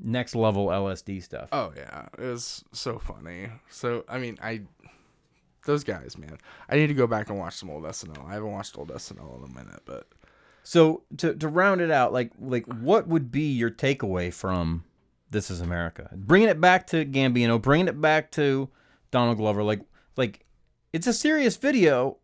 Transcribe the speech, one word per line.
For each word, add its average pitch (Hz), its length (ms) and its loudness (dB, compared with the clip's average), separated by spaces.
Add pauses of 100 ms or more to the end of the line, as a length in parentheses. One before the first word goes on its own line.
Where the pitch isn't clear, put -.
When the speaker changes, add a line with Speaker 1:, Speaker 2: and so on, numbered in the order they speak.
Speaker 1:
next 120 340 -4
level 101 360 2
L 98 160 0
S 95 140 -6
D 98 180 -10
stuff. - 320 -14
Speaker 2:
Oh, 110 240 -4
yeah. 71 300 -14 (120)
It - 80 -12
was 120 460 -8
so - 280 -8
funny. 87 480 -12 (220)
So, 120 380 -6
I 123 120 -8
mean, 120 220 -10
I, 113 200 -8 (1040)
those 147 180 0
guys, 78 340 -8
man. 76 200 -18 (320)
I 135 60 0
need 151 120 4
to 147 60 0
go 127 140 4
back 110 220 -2
and 101 100 -6
watch 85 160 -8
some 92 160 -14
old 78 160 -10
S - 180 -12
N 78 100 -14
L. 69 120 -16
I 92 80 -12
haven't 107 160 -8
watched 98 260 -12
old 78 140 -12
S - 200 -12
N - 80 -16
L 64 240 -16
in 65 80 -16
a - 20 -18
minute, 50 300 -18
but. - 240 -16 (540)
Speaker 1:
So, 160 420 6 (140)
to, 165 160 0
to 160 160 -4
round 180 320 4
it 165 100 2
out, 127 220 4
like, 123 260 -2
like, 127 280 -2
what 131 400 2
would 147 240 0
be 147 200 0
your 117 200 0
takeaway 95 600 -2
from 85 520 -2 (460)
This 104 200 -2
Is 90 80 -6
America? 85 540 -6
Bringing 156 360 6
it 156 120 2
back 180 260 6
to 160 160 0
Gambino, 123 580 2
bringing 151 280 4
it 143 100 -6
back 156 340 2
to 139 360 0 (420)
Donald 120 260 2
Glover, 107 260 0
like, 107 180 0 (340)
like, 123 300 -2 (480)
it's 165 140 -2
a 233 60 2
serious 294 440 2
video 160 680 4